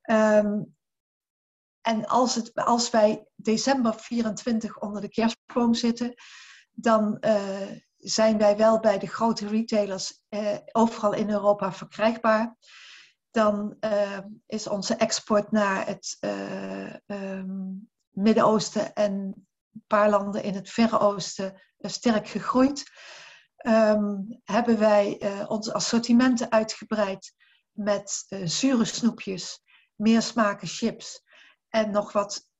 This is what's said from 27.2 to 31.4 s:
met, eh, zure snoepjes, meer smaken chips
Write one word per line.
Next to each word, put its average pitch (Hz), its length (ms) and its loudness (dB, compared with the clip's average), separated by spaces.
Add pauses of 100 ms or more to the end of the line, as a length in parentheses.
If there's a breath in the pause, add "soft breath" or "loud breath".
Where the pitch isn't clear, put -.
met, 202 580 -4
eh, 196 140 -8
zure 226 420 2
snoepjes, - 760 -4 (340 soft breath)
meer 220 260 4
smaken 202 460 -2
chips - 560 -8 (460 soft breath)